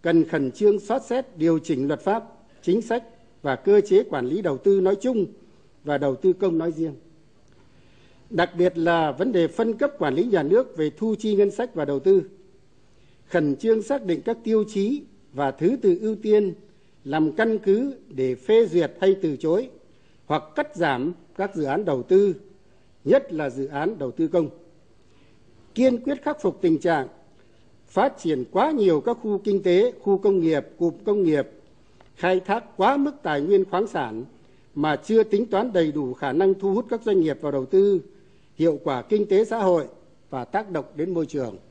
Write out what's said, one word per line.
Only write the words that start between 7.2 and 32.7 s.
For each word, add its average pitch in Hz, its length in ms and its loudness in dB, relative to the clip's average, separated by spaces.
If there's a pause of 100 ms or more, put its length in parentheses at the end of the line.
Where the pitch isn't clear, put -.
Đặc 175 280 0
biệt 175 200 2
là 165 340 2
vấn 190 200 -2
đề 170 160 2
phân 226 260 -2
cấp 277 240 -2
quản 160 160 -2
lý 175 100 0
nhà 196 180 0
nước 208 340 0
về 156 140 -2
thu 214 280 -4
chi 214 160 -2
ngân 202 160 2
sách 240 240 -8
và 156 100 -4
đầu 139 160 -4
tư. 190 220 4 (1040)
Khẩn 151 280 0
trương 220 260 0
xác 262 220 -4
định 165 180 -2
các 226 220 -4
tiêu 220 240 0
chí 214 340 -2 (300)
và 135 180 -2
thứ 180 320 0
tự 180 180 4
ưu 220 220 -4
tiên 208 320 2 (500)
làm 151 280 0
căn 220 260 0
cứ 240 360 0 (140)
để 131 260 -4
phê 220 320 2
duyệt 160 340 0
hay 190 220 4
từ 156 140 -2
chối 190 320 -2 (580)
hoặc 151 160 -2 (120)
cắt 294 220 -6
giảm 151 360 -2 (240)
các 196 180 -6
dự 156 100 -4
án 151 200 -4
đầu 135 180 -2
tư, 190 320 4 (680)
nhất 226 280 2
là 151 180 -4
dự 135 160 -8
án 151 320 -6
đầu 135 120 -6
tư 160 180 -4
công. 165 200 0 (1300)
Kiên 240 280 2
quyết - 200 -4
khắc 294 200 -6
phục 185 180 -2
tình 160 180 2
trạng 151 300 0 (800)
phát 262 320 0
triển 143 320 -4
quá 240 200 0
nhiều 196 300 2
các 233 220 -4
khu 208 160 -2
kinh 196 240 -2
tế, 190 380 4
khu 196 180 2
công 196 220 2
nghiệp, 156 260 0 (120)
cụm 170 160 0 (100)
công 208 180 0
nghiệp, 151 260 2 (680)
khai 185 240 0
thác 208 240 -2 (120)